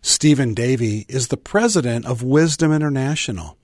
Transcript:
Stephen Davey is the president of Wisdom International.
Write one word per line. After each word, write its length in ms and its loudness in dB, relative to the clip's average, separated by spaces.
Stephen 500 2
Davey 560 -2
is 200 -4
the 80 -2
president 720 0
of 180 -6
Wisdom 480 2
International. 920 -4